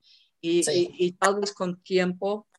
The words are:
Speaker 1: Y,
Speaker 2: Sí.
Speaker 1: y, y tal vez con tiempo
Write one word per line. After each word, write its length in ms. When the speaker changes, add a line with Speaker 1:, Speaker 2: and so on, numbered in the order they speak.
Speaker 1:
Y, 240
Speaker 2:
Sí. 340
Speaker 1:
y, 80
y 60
tal 280
vez 120
con 300
tiempo 640